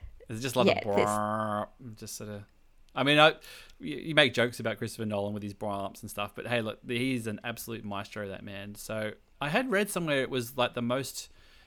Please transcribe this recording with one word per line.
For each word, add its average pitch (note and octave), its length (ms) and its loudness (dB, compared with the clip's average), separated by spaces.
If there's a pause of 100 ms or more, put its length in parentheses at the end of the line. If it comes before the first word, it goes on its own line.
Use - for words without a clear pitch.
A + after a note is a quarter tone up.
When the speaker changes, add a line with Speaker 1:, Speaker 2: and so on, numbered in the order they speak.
(280)
Speaker 1:
There's A2+ 140 -6
just C3 140 -4
a B2+ 40 6
lot G3 80 8
Speaker 2:
Yeah, - 120 6
Speaker 1:
of G2+ 160 0
Speaker 2:
there's G#2 120 6
Speaker 1:
brrrr, G#2+ 600 0 (280)
just A2 220 -14
sorta, G#2 260 -10 (500)
I C3+ 100 0
mean, D3 160 6
I, D#3 140 10 (460)
you, D3+ 180 -8
you D#3 180 -6
make C#3+ 180 8
jokes A#2+ 260 2
about A2+ 200 -2
Christopher A2+ 260 -6
Nolan G#2 280 -2
with G#2 100 -4
his G2+ 100 -6
brrrmps G2 480 -6
and G2+ 80 -12
stuff, G2+ 260 -6
but - 120 -8
hey, A#2+ 140 2
look, A2 260 -6
he's B2 400 -2
an G#2 160 -4
absolute A#2 420 -8
maestro, G2+ 420 -6
that F#2+ 160 -10
man. G2+ 320 -10
So G#2+ 360 -6 (280)
I C#3+ 100 -2
had B3+ 220 0
read G3+ 180 2
somewhere D#3 320 0
it B2+ 80 -2
was, B2 280 -2
like, A#2+ 160 2
the A#2+ 80 -4
most B2 480 -2 (380)